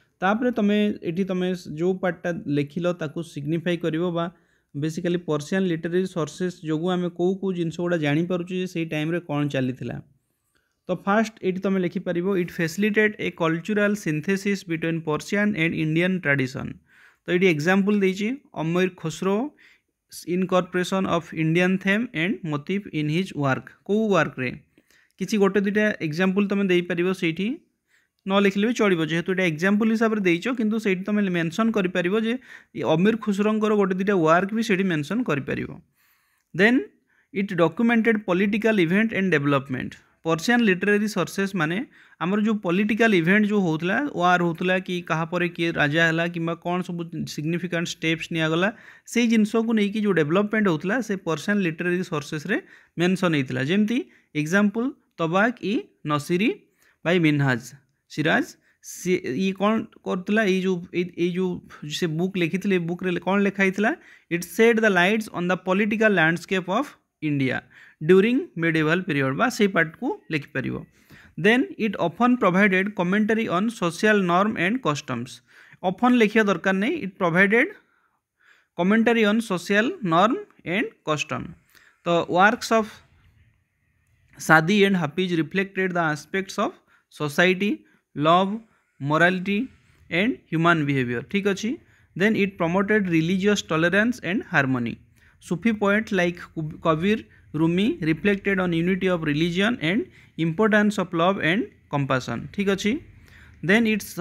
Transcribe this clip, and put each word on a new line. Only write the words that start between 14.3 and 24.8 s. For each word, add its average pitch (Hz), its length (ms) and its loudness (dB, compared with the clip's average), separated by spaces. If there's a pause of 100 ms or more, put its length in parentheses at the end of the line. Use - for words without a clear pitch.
between 165 380 -4
Persian 202 540 -2
and 160 200 0
Indian 160 440 0
tradition।" 131 520 -2 (560)
ତ 170 40 0
ଏଇଠି 180 140 4
ଏକ୍ଜାମ୍ପଲ୍ 190 540 2
ଦେଇଛି, 190 280 0 (260)
ଅମୀର 170 400 0
ଖୁସରୋ 185 420 -2 (880)
incorporation 180 800 0
of 165 260 -2
Indian 180 460 2
theme 196 260 0 (100)
and 180 280 -2
motif 165 500 -6
in 151 160 -2
his 180 260 -2
work। 139 320 -2 (180)
କୋଉ 208 240 0
ୱାର୍କରେ? 143 420 0 (720)